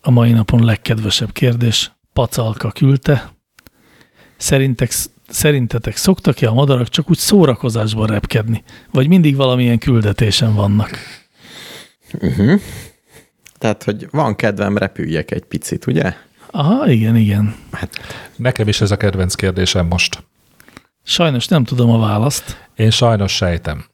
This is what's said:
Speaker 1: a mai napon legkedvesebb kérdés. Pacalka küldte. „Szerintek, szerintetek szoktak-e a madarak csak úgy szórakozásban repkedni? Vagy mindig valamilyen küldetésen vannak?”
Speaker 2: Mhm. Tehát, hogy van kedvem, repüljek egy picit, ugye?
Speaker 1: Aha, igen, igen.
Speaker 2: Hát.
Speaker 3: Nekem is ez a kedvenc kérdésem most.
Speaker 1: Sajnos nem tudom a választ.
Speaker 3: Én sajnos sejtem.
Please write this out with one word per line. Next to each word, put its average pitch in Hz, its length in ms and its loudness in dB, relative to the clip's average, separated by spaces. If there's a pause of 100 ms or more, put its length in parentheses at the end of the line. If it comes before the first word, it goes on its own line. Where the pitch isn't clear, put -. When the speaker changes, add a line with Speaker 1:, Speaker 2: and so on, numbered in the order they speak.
Speaker 1:
a 131 100 0
mai 117 200 4
napon 113 340 2
legkedvesebb 110 640 -2
kérdés. 120 600 -2 (220)
Pacalka 113 580 -4
küldte. 135 600 0 (1040)
„Szerintek, 135 540 0 (380)
szerintetek 123 680 -2
szoktak-e 156 520 0
a 110 40 0
madarak 131 360 2
csak - 200 -4
úgy 165 80 4
szórakozásban 110 880 2
repkedni? 110 560 -2 (280)
Vagy 131 160 2
mindig 160 280 6
valamilyen 127 420 2
küldetésen 110 760 0
vannak?” 104 440 0 (1200)
Speaker 2:
Mhm. 98 340 2 (1040)
Tehát, 107 260 -4
hogy 107 280 -6
van 131 240 -2
kedvem, 101 420 -2
repüljek 82 540 -4
egy 78 120 -6
picit, - 440 -8
ugye? 117 260 -2 (380)
Speaker 1:
Aha, 220 380 0
igen, 113 260 2
igen. 104 400 2 (160)
Speaker 2:
Hát. - 180 -10 (460)
Speaker 3:
Nekem 117 320 -2
is - 140 -2
ez 101 100 0
a 101 60 -2
kedvenc 95 380 0
kérdésem 92 520 -2
most. - 360 -4 (800)
Speaker 1:
Sajnos 147 440 0
nem 151 160 2
tudom 120 260 2
a 113 100 4
választ. 110 760 -2
Speaker 3:
Én 110 160 2
sajnos 107 440 0
sejtem. 82 580 -4